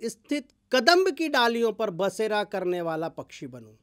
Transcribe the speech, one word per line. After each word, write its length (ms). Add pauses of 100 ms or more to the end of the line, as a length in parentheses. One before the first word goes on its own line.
स्थित 440 (240)
कदम्ब 380
की 180
डालियों 440
पर 180
बसेरा 540
करने 360
वाला 280
पक्षी 380
बनूं।" 360